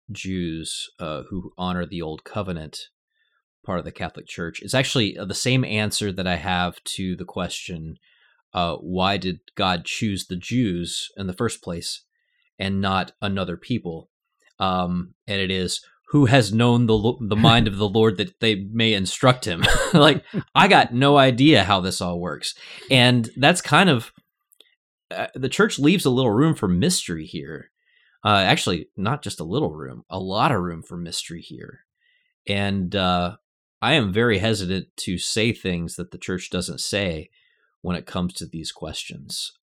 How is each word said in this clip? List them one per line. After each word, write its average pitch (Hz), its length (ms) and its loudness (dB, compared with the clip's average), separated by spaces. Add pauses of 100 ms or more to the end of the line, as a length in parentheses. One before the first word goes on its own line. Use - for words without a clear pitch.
(100)
Jews, 87 800 -6 (100)
uh, 78 320 -8
who 92 280 -10
honor 90 280 -4
the 85 160 -8
Old 78 220 -10
Covenant, 87 540 -8 (840)
part 92 140 -4
of 78 60 -6
the 78 80 -12
Catholic - 340 -12
Church, 82 360 -10
is 98 120 -6
actually, 131 440 0
uh, 98 60 -8
the 95 100 -8
same 127 300 0
answer 104 480 -2
that 92 140 -4
I 90 100 0
have 90 460 -2 (140)
to 92 200 -4
the 92 80 -10
question, 85 720 -8 (580)
uh, 85 220 0
why 92 400 0
did 92 240 -4 (160)
God 92 280 0
choose 98 420 -4
the 92 100 -8
Jews 87 800 -2
in 98 100 -8
the 92 60 -6
first 113 300 -4
place - 420 -10 (540)
and 98 220 -2
not 95 320 -2 (100)
another 95 340 -4
people? 85 540 -8 (480)
Um, 90 560 -2 (120)
and 98 140 -4
it 95 100 -2
is, 92 300 -2 (280)
"Who 147 180 6
has 110 260 4
known 120 340 4
the 110 100 4
lo-, 110 240 0
the 107 160 -2
mind 113 320 6
of 98 100 -4
the 104 100 0
Lord 110 300 4
that 98 220 -6
they 104 320 0
may 113 220 2
instruct 104 520 2
him?" 85 160 -2 (160)
<laughs> - 160 0
Like, 156 300 6 (300)
I 190 140 6
got 156 240 6
no 139 240 6
idea 131 480 6
how 95 160 2
this 90 200 -4
all 90 200 -2
works. 85 340 -8 (360)
And 123 460 6
that's 151 260 4
kind 180 260 4
of, 127 240 0 (960)
uh, 92 240 -6
the 131 140 -4
church - 300 2
leaves 165 260 4
a 139 60 4
little 127 200 4
room 143 240 4
for - 140 -2
mystery 90 580 0
here. 76 440 -12 (540)
Uh, 104 220 4
actually, 101 500 0
not 110 260 -4
just - 180 -10
a 80 40 -6
little 101 300 -4
room, 65 360 -14
a 87 80 -6
lot 101 340 0
of 104 100 0
room 85 200 -8
for - 140 -16
mystery 85 440 -10
here. - 400 -18 (640)
And, 98 500 -2
uh, 90 400 0 (440)
I 120 140 2
am 110 180 2
very 113 260 2
hesitant 95 480 -2 (120)
to 92 200 -4
say 113 340 -2
things 87 440 -6
that 87 160 -12
the - 60 -18
church 92 320 -8
doesn't 90 300 -6
say 90 500 -4 (500)
when 90 160 -4
it 71 100 -10
comes 90 280 -4
to 85 120 -10
these 78 240 -10
questions. - 800 -12 (120)